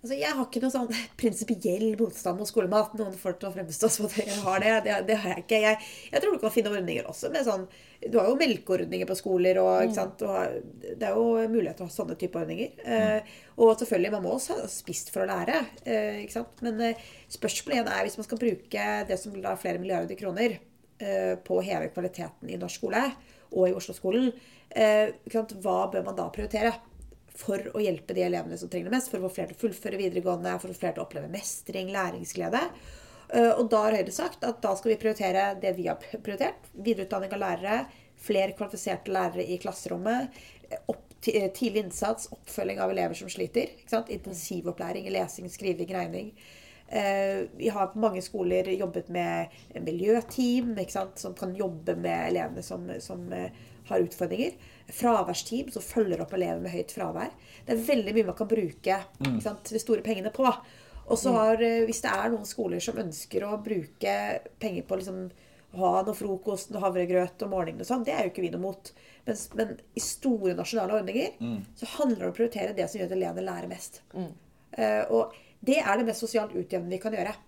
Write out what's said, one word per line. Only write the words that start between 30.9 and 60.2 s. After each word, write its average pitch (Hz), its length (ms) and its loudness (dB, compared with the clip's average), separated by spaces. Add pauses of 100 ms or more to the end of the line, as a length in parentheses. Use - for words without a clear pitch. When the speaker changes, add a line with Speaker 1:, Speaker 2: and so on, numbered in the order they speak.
Speaker 1:
til - 80 -6
å - 60 -6
oppleve 147 240 -8
mestring, 190 580 -6
læringsglede? 180 720 -2 (720)
Eh, 233 260 10
og 233 120 4
da 214 120 6
har 220 100 6
Høyre 196 200 2
sagt - 320 -4
at 233 180 -2
da 196 140 4
skal 226 160 2
vi 214 100 4
prioritere 196 580 2
det 190 160 0
vi 175 120 -2
har - 80 0
prioritert. - 760 -4 (100)
Videreutdanning 196 520 0
av 202 80 -4
lærere, 196 460 0 (300)
flere 196 380 0
kvalifiserte 196 560 -6
lærere 180 400 0
i 180 80 -2
klasserommet, 202 720 -4 (420)
eh, - 60 -8 (120)
opp - 140 -4 (180)
ti-, - 220 0
eh, 190 80 2
tidlig 208 360 0
innsats, 208 440 -4
oppfølging - 480 -6
av 190 120 0
elever 175 260 0
som 190 120 -12
sliter, 190 380 -2 (160)
ikke - 80 -10
sant? 226 200 0
Intensivopplæring 180 960 -6
i 190 40 -8
lesing, 180 400 -4
skriving, 175 400 -2
regning. 180 420 -6 (560)
Eh, 196 580 0 (100)
vi 220 120 0
har 202 200 2
på 208 100 -8
mange 196 240 2
skoler 185 400 0 (160)
jobbet 175 300 -4
med 170 400 -2 (260)
miljøteam, 233 1040 2
ikke 180 140 -4
sant? 190 260 -4
Som 185 160 -8
kan 185 220 -6
jobbe 175 400 -2
med 170 360 0
elevene 170 300 -2
som, 180 240 -8 (140)
som, 180 320 -10
eh, 180 160 -6 (400)
har 190 120 2
utfordringer. 185 540 0 (360)
Fraværsteam 226 840 0
som 208 100 -6
følger 190 420 2
opp - 120 -10
elever 170 280 0
med 175 80 -6
høyt - 220 -4
fravær. 165 360 -4 (360)
Det 233 100 2
er 226 60 0 (120)
veldig 214 200 0
mye 220 120 6
man 180 120 -2
kan 214 100 -2
bruke, 190 480 2 (240)
Speaker 3:
Mm. 139 160 2
Speaker 1:
ikke 110 60 0
sant? 202 220 -6
De 220 140 -4
store 220 240 2
pengene 214 300 0